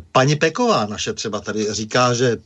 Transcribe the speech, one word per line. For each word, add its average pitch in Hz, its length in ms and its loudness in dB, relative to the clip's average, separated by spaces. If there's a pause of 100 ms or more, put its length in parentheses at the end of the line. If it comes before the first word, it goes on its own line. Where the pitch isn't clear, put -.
(120)
paní 135 240 4
Peková 160 500 0
naše 104 260 -6
třeba 104 280 -6
tady 107 300 -4
říká, 117 440 0
že 120 320 2